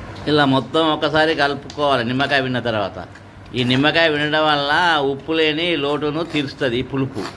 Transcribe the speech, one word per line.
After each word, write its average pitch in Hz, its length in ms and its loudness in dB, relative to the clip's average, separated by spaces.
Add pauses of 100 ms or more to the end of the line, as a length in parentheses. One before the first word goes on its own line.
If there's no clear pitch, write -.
(280)
ఇలా 147 180 4
మొత్తం 147 460 2
ఒకసారి 156 440 2
కలుపుకోవాలి 139 680 0
నిమ్మకాయ 135 380 0
పిండిన 127 180 -2
తర్వాత. 101 460 -4 (500)
ఈ 123 80 0
నిమ్మకాయ 147 460 4
పిండడం 151 360 0
వల్ల 151 540 2
ఉప్పు 139 320 -2
లేని 160 460 0
లోటును 147 460 -2
తీరుస్తుంది 139 540 -2
ఈ 127 40 0
పులుపు. 131 420 -4 (140)